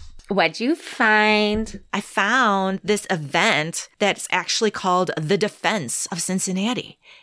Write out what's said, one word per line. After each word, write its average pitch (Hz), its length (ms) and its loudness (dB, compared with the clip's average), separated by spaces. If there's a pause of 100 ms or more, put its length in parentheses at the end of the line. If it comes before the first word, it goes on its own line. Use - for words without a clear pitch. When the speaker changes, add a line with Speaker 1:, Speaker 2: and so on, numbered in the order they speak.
(280)
Speaker 1:
What'd 170 300 0
you 254 160 0
find? 214 1080 2 (120)
Speaker 2:
I 196 80 -2
found 202 800 2
this 208 280 0
event 165 800 0 (100)
that's 196 320 0
actually 196 400 0
called 180 400 2 (100)
the 160 160 2
Defense 180 720 -2
of 175 160 -6
Cincinnati, 190 760 -2 (240)